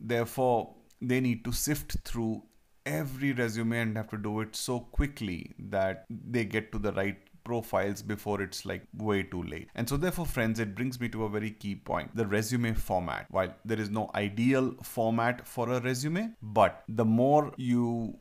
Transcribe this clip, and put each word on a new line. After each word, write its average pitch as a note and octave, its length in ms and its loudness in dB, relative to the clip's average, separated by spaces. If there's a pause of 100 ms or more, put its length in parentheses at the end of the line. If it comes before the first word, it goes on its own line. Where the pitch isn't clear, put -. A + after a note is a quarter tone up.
therefore A#2 720 2 (280)
they B2+ 180 2
need A#2+ 240 0
to A#2+ 80 -2
sift - 520 -2
through A2+ 400 -2 (420)
every C#3 480 0
resume A#2 460 0
and A2 180 0
have A2 100 -4
to A2 80 -6
do G#2+ 240 -2
it G#2+ 160 -6
so B2 240 -2
quickly A#2 800 -2
that F#2+ 500 -2
they A#2 380 -2
get G#2+ 260 -4
to A2+ 60 -4
the G2+ 160 0
right G2 240 0 (260)
profiles G#2 560 0
before G#2 400 -2
it's, F#2+ 240 -6
like, F#2+ 300 -6
way G#2 280 2
too F2+ 200 -6
late. E2+ 320 -8
And A#2+ 120 -2
so C#3 120 0
therefore, F3 260 -2
friends, A2+ 360 2
it G#2 160 -2
brings B2+ 220 -4
me A#2+ 120 -2
to A2 140 -4
a G#2+ 40 0
very G#2+ 220 -2
key G#2 240 -6
point, - 400 -4
the A2 120 2
resume A2 460 2
format. F2 580 0
While F#2 240 0 (100)
there A2 160 0
is G#2 100 -2
no G#2+ 240 -2
ideal A#2 680 2
format A#2 640 0
for A#2 220 -4
a B2 120 0
resume, D3+ 500 0 (100)
but G#2+ 480 4
the A2+ 160 2
more B2+ 520 6
you A#2+ 640 2